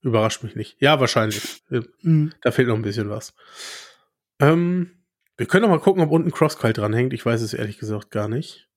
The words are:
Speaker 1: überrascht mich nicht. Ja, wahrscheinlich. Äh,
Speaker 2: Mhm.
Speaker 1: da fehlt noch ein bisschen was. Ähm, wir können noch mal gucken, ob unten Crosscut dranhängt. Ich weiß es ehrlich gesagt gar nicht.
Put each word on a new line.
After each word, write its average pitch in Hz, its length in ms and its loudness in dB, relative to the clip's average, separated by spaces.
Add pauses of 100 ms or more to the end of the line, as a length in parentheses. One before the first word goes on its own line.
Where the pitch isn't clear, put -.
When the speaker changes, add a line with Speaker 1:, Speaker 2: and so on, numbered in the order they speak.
Speaker 1:
überrascht 110 400 0
mich 110 120 -12
nicht. 110 240 -12
Ja, 143 200 4
wahrscheinlich. 107 720 -2
Äh, 123 100 -2 (200)
Speaker 2:
Mhm. 160 400 2
Speaker 1:
da 123 100 2
fehlt 127 160 2
noch 113 80 0
ein 110 80 -4
bisschen 104 260 -4
was. 107 240 -12 (1040)
Ähm, 175 520 2 (460)
wir 117 100 -4
können 196 160 2
noch 220 60 4
mal 165 100 4
gucken, 190 240 2
ob 151 80 0
unten 165 200 2
Crosscut 123 460 0
dranhängt. 113 360 0
Ich 113 120 -10
weiß 117 160 0
es 110 120 -6
ehrlich 104 260 -8
gesagt 107 320 -8
gar 104 160 -4
nicht. - 500 -8